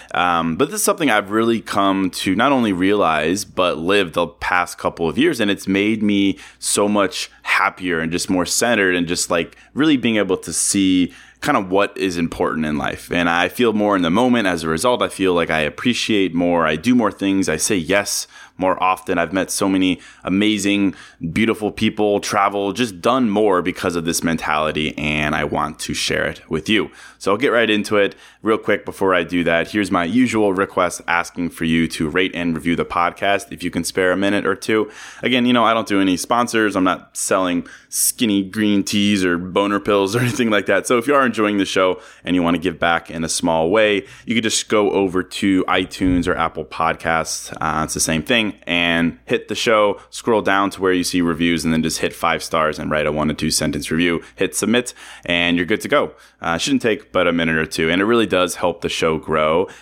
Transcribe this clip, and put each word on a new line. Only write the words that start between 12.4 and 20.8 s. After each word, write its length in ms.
in 100
life. 360
And 160
I 200
feel 240
more 220
in 80
the 80
moment 380
as 160
a 40
result. 340
I 60
feel 260
like 160
I 100
appreciate 760
more. 320
I 100
do 180
more 180
things. 360
I 80
say 200
yes 500
more 260
often. 360
I've 140
met 200
so 160
many 320
amazing, 720